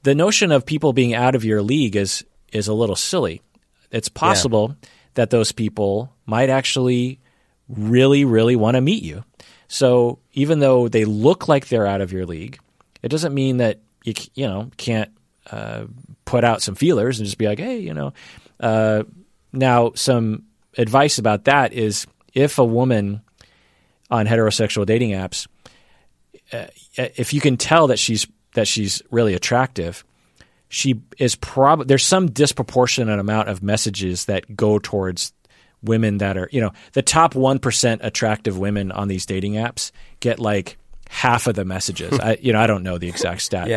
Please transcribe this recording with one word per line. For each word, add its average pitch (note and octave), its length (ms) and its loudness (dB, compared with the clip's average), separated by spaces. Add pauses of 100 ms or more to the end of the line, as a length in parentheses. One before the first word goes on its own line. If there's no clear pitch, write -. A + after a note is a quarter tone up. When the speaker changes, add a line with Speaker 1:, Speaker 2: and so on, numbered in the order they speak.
Speaker 1:
the C#3 120 4
notion F3+ 380 2
of C3+ 140 2
people D3+ 260 0
being A#2+ 220 2
out B2+ 200 2
of A2+ 100 -2
your G#2+ 180 0
league A#2 340 0
is, G2 280 -4 (280)
is G#2 160 -4
a G#2+ 60 -2
little G#2+ 220 0
silly. G2 440 -4 (500)
It's - 240 -6
Speaker 2:
Yeah. - 60 -12
Speaker 1:
possible C3+ 560 2 (380)
that A#2 160 0
those A2 220 2
people G#2+ 600 -2 (140)
might B2 240 0
actually B2+ 680 0 (500)
really, B2+ 580 4
really A#2 300 4
wanna A#2 260 2
meet G3 200 0
you. E2 220 -12 (440)
So B2 500 2 (160)
even D3 240 2
though B2+ 300 4
they A2 180 2
look A2 420 2
like C#3 200 2
they're A2+ 180 2
out G2 160 0
of F#2 100 -6
your F#2 140 -6
league, D#2+ 320 -12 (440)
it A#2+ 60 -4
doesn't C#3 240 -2
mean C3+ 240 0
that A2+ 220 0 (260)
you A2 120 -4
c-, - 180 -14
you C3+ 120 -4
know, G#2 300 -6
can't, A2 340 -4 (400)
uh, G#2+ 340 -10 (420)
put A#2+ 180 2
out A2+ 180 2
some G2 120 -6
feelers C3 440 0
and G#2+ 80 -6
just G2 120 -8
be A2 80 0
like, G#2 120 -2
"Hey," A#3+ 200 -8
you E3+ 140 -10
know. C#3+ 200 -8 (480)
Uh, A2 420 0 (500)
now, B2 420 2
some A2+ 500 -2 (340)
advice C3 400 2
about G#2+ 260 0
that C3+ 300 2
is G#2+ 320 -4 (260)
if C#3+ 260 0
a C3 60 6
woman A2+ 560 0 (920)
on A2+ 160 2
heterosexual G#2+ 600 2
dating A2+ 240 2
apps, F#2+ 360 -8 (1080)
uh, A2+ 140 -10 (300)
if B2 380 -6
you C#3+ 80 0
can C3 160 2
tell D#3+ 300 4
that A2+ 100 2
she's, - 280 -2 (280)
that G#2+ 120 2
she's - 440 -4
really A2+ 240 2
attractive, F#2 680 -2 (640)
she B2 320 -2 (180)
is B2 180 0
prob-, C#3 520 2
there's C#3 180 4
some F#3+ 240 2
disproportionate A#2+ 880 0
amount G#2 320 -2
of F#2+ 120 -8
messages F#2+ 640 -2
that G2 300 -6
go G#2+ 220 2
towards F#2+ 540 -6 (500)
women A2 360 0
that G2 200 -2
are, F2+ 120 -6
you C3 120 -2
know, G2+ 100 -2 (220)
the B2+ 80 0
top D#3+ 320 4
one C3 240 2
percent A#2 440 0
attractive G#2+ 560 -2
women G2 340 -2
on G2+ 160 -4
these F#2 180 -6
dating G2 280 -4
apps A#2 360 -6 (300)
get, A#2 180 0
like, G#2 400 -4 (320)
half A#2+ 360 2
of A2+ 80 0
the G2 120 -4
messages. F#2 520 -6
Speaker 2:
<laughs> - 40 -6
Speaker 1:
I, A2 180 0
you A#2+ 140 2
know, G#2+ 60 2
I G#2 60 2
don't G2+ 160 -2
know F#2 140 -6
the E2+ 140 -8
exact F2+ 320 -6
stat, F2+ 260 -6
Speaker 2:
Yeah. A2 80 -2